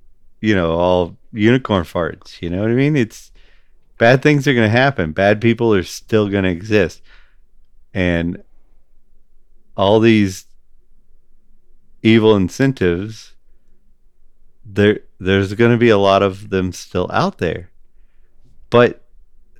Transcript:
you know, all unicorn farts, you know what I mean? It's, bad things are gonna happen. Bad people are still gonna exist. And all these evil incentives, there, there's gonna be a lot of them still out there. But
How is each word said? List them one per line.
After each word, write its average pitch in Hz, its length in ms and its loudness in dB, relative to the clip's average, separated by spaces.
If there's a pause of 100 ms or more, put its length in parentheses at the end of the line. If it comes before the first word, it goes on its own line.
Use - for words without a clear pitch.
(420)
you 107 140 0
know, 85 180 0
all 90 440 0 (140)
unicorn 110 520 0
farts, - 580 -10
you 85 80 -8
know 87 120 -6
what 110 100 -2
I 117 40 -2
mean? 143 200 0
It's, - 360 -6 (640)
bad 123 240 4
things 147 260 0
are 143 60 2
gonna 117 160 2
happen. 117 440 0
Bad 101 280 2
people 117 320 0
are 92 100 0
still - 460 -4
gonna 95 200 -2
exist. 92 520 -2 (920)
And 87 500 -4 (1300)
all 104 220 2
these 107 460 2 (1600)
evil 110 340 4
incentives, 101 960 -4 (1300)
there, 104 340 0 (200)
there's 98 340 -2
gonna 117 240 2
be 117 120 2
a 104 80 4
lot 98 240 2
of 98 280 -4
them 92 240 -4
still - 380 -8
out 135 260 -4
there. - 320 -8 (1000)
But 120 340 2 (560)